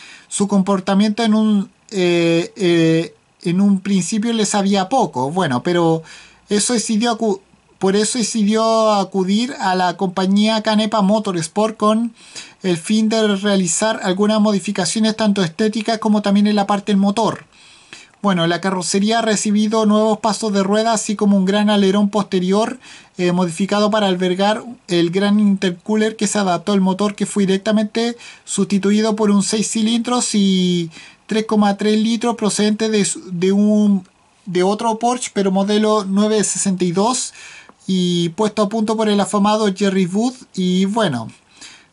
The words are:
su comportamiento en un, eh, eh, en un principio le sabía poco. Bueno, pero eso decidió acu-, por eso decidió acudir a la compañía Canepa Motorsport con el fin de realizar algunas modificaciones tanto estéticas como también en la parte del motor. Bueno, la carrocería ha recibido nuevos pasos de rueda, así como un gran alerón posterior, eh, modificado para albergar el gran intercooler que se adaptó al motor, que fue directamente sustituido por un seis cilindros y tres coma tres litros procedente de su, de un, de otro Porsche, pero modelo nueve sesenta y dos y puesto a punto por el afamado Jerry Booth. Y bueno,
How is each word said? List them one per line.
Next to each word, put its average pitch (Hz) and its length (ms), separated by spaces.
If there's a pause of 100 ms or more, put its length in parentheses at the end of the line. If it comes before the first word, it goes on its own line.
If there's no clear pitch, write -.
(280)
su 202 220
comportamiento 202 760
en 220 100
un, 214 380 (180)
eh, 170 680
eh, 165 580 (280)
en 180 180
un 202 180
principio 208 540
le 214 120
sabía 196 440
poco. 160 420
Bueno, 156 320
pero 170 400 (460)
eso 208 240
decidió 226 440
acu-, 214 220 (400)
por 190 160
eso 214 220
decidió 220 760
acudir 196 680
a 196 160
la 180 220
compañía 196 680
Canepa 214 400
Motorsport 208 760
con 220 360 (480)
el 180 140
fin 214 320
de 214 300
realizar 202 680
algunas 208 380
modificaciones 208 720
tanto 202 300
estéticas 220 540
como 214 220
también 202 260
en 208 100
la 202 100
parte 208 240
del 202 60
motor. 202 480 (760)
Bueno, 180 260
la 170 120
carrocería 196 600
ha - 20
recibido 214 640
nuevos 214 320
pasos 214 340
de 196 120
rueda, 214 300
así 214 220
como 202 220
un 190 80
gran 208 240
alerón 202 400
posterior, 196 680 (400)
eh, 180 140
modificado 190 580
para 214 160
albergar 190 560 (240)
el 175 240
gran 202 280
intercooler 208 760
que 220 100
se 208 140
adaptó 185 320
al 202 100
motor, 190 320
que 202 140
fue 202 180
directamente 214 720 (260)
sustituido 202 720
por 214 140
un 202 140
seis 214 260
cilindros 233 640
y 185 560 (380)
tres 214 180
coma 208 320
tres 214 240
litros 226 340
procedente 214 540
de 208 160
su, - 160 (100)
de 180 200
un, 208 560 (400)
de 180 160
otro 220 340
Porsche, 240 340
pero 196 200
modelo 208 520
nueve 208 400
sesenta 185 400
y 175 100
dos 220 380 (540)
y 175 440
puesto 214 340
a 202 60
punto 220 280
por 220 100
el 208 120
afamado 208 520
Jerry 190 360
Booth. 220 480
Y 185 300
bueno, 180 440 (640)